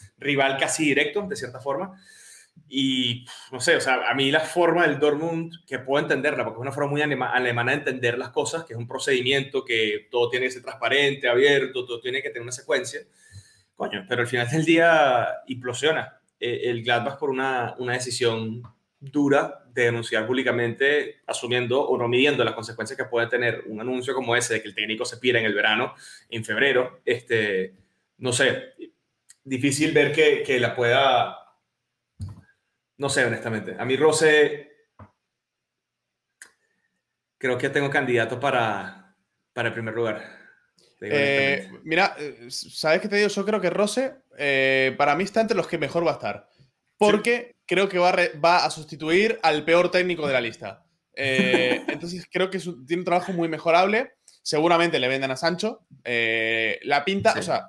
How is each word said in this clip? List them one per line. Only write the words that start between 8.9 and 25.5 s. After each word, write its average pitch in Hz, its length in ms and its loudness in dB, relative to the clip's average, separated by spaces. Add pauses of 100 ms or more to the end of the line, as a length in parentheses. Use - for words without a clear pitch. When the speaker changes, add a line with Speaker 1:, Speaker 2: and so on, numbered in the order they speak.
Speaker 1:
que 110 460 -2
todo 120 180 0
tiene 127 180 -2
que 123 60 -4
ser 123 100 -14
transparente, 135 680 0
abierto, 131 580 2
todo 120 140 -10
tiene 127 220 -6
que 143 80 -8
tener 127 120 -12
una 120 100 -10
secuencia. 127 480 -4 (760)
Coño, 98 320 -8
pero 120 140 -2
al 117 60 0
final 120 220 -2
del 156 140 0
día 156 640 4 (180)
implosiona, 123 760 -4 (200)
eh, 120 240 -4
el 120 180 -2
Gladbach 120 380 0
por 147 100 -2
una, 131 480 -2
una 123 160 -4
decisión 120 680 -2 (400)
dura 143 680 0
de 123 120 2
denunciar 113 420 0
públicamente, 127 1000 0
asumiendo 123 600 -2
o 127 80 2
no 120 100 -2
midiendo 127 380 4
las 110 100 0
consecuencias 113 440 -10
que 127 80 -6
puede 117 220 0
tener 120 400 -2
un 107 120 -10
anuncio 127 340 -4
como 120 220 0
ese, 120 180 0
de 110 80 -2
que 107 60 -12
el 101 60 -14
técnico 110 320 -4
se 117 100 -8
pira 117 240 2
en 110 60 -2
el 104 80 0